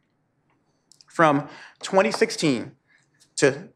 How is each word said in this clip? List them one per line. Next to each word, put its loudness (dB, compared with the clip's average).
From 0
twenty 0
sixteen -2
to, 0